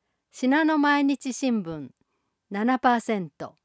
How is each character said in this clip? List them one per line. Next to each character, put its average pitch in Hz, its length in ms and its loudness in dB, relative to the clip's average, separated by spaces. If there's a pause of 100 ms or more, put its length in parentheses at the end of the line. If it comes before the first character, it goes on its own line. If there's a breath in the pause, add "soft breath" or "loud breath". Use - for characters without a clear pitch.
(300)
信 254 200 -2
濃 311 260 2
毎 285 300 4
日 269 260 -2
新 233 300 -2
聞 156 260 -10 (640)
七 226 280 0
パ 240 180 4
ー 226 40 -2
セ 220 180 -4
ン 170 120 -8
ト、 - 340 -16